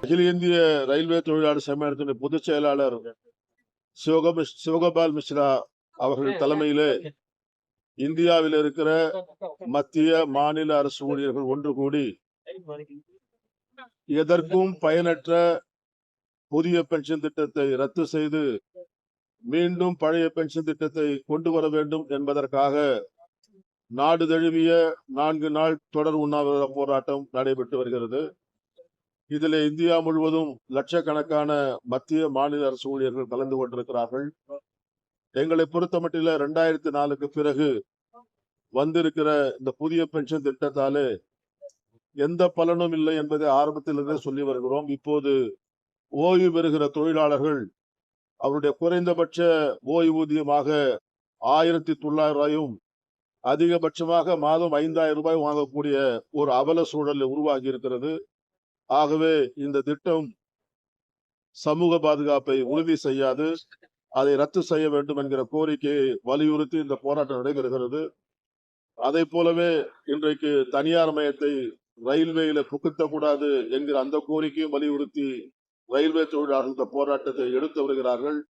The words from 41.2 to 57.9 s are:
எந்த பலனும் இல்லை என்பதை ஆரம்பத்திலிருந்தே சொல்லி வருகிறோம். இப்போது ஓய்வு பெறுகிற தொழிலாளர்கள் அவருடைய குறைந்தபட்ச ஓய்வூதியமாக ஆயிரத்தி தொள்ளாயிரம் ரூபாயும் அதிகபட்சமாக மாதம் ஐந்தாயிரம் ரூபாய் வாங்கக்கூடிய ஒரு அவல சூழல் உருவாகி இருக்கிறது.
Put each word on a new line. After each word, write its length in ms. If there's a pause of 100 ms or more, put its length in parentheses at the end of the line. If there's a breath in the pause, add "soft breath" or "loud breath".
எந்த 280 (140)
பலனும் 400
இல்லை 240
என்பதை 260 (120)
ஆரம்பத்திலிருந்தே 580 (100)
சொல்லி 220
வருகிறோம். 380 (100)
இப்போது 360 (800)
ஓய்வு 440
பெறுகிற 260 (140)
தொழிலாளர்கள் 640 (800)
அவருடைய 320 (100)
குறைந்தபட்ச 580 (560)
ஓய்வூதியமாக 760 (720)
ஆயிரத்தி 520 (100)
தொள்ளாயிரம் 340
ரூபாயும் 380 (680)
அதிகபட்சமாக 920 (100)
மாதம் 320
ஐந்தாயிரம் 420
ரூபாய் 240
வாங்கக்கூடிய 540 (420)
ஒரு 140
அவல 260 (120)
சூழல் 320 (100)
உருவாகி 380
இருக்கிறது. 400 (800)